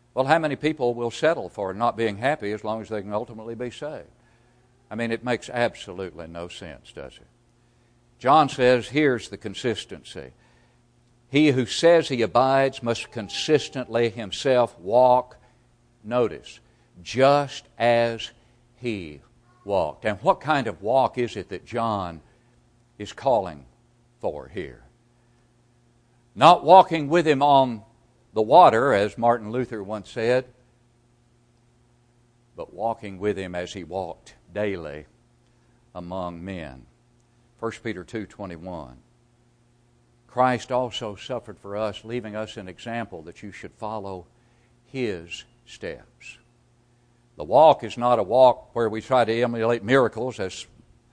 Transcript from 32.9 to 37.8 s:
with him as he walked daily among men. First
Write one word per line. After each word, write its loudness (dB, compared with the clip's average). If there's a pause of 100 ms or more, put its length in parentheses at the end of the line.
with -2
him -8
as -8
he -12
walked -10 (180)
daily -6 (840)
among -10
men. -12 (720)
First -10